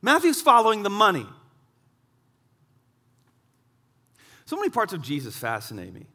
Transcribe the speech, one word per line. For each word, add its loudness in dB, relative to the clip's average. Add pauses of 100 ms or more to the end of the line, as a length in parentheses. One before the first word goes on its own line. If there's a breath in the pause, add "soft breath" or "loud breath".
Matthew's 2
following 4
the -2
money." 2 (3250 soft breath)
So -10
many -4
parts -2
of -10
Jesus -8
fascinate -10
me. -20